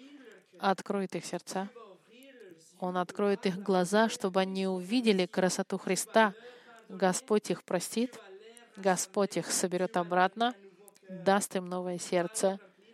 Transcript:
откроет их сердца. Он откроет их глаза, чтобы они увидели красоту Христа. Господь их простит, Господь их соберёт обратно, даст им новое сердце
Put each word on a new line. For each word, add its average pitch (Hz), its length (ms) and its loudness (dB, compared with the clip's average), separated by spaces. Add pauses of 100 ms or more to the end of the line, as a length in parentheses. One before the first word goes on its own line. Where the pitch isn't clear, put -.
(600)
откроет 196 560 -2
их 165 100 -8
сердца. 190 440 -8 (1120)
Он 185 180 -4
откроет 202 480 0
их 190 160 -2
глаза, 196 480 4
чтобы 190 320 -2
они 190 260 -2
увидели 190 580 2
красоту 185 520 0
Христа. 196 560 2 (560)
Господь 190 600 0
их 180 140 -6
простит, - 560 -4 (560)
Господь 190 600 0
их - 140 -4
соберёт 180 460 -2
обратно, 185 560 2 (560)
даст 190 460 0
им 180 140 -6
новое 180 280 -6
сердце 185 600 -2 (340)